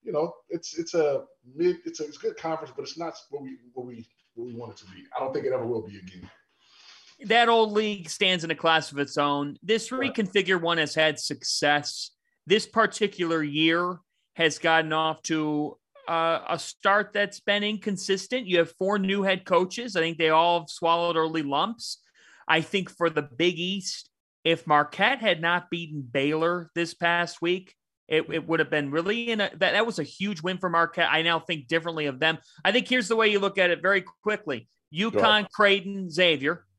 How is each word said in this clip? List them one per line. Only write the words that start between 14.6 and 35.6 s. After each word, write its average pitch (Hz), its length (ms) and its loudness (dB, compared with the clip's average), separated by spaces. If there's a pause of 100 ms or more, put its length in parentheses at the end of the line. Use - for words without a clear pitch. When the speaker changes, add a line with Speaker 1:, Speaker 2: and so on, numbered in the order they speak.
Speaker 2:
off 160 300 0
to, 151 540 -2 (300)
uh, 165 320 0 (100)
a 170 80 -2
start 202 560 0
that's 202 280 -2
been 208 220 0
inconsistent. 202 840 -4
You 175 120 4
have 165 200 2
four 196 180 0
new 196 240 0
head 190 240 0
coaches. 185 500 0
I 170 40 2
think 165 180 0
they 160 120 2
all 170 320 4
have 156 80 -16
swallowed 170 480 0
early 160 260 0
lumps. 156 580 -4 (460)
I 160 140 4
think 185 280 -4
for 170 220 0
the 156 100 0
Big 160 380 0
East, 185 500 -6 (340)
if 165 220 2
Marquette 175 540 2
had 190 200 2
not 175 300 0
beaten 156 320 -8
Baylor 156 720 0
this 165 220 -4
past 170 460 0
week, 185 340 -2 (320)
it, 156 220 0
it 151 160 -4
would 160 140 0
have 151 100 0
been 143 220 -2
really 208 400 -2
in 220 80 -2
a, 196 120 0
that, 165 200 2
that 208 140 2
was 226 140 -6
a 147 40 -4
huge 190 380 -6
win 180 160 -4
for 185 120 -2
Marquette. 165 400 2
I 156 120 4
now 165 180 2
think 151 300 -8
differently 160 380 -2
of 131 120 -6
them. 160 200 0 (260)
I 196 80 4
think 247 160 0
here's 247 180 0
the 226 80 0
way 220 140 4
you 202 100 2
look 196 180 0
at 180 120 4
it 160 120 0
very 190 200 2
quickly. 185 640 -6 (260)
Speaker 3:
Go. 202 180 -2
Speaker 2:
uconn, 208 380 2
Creighton, 196 600 2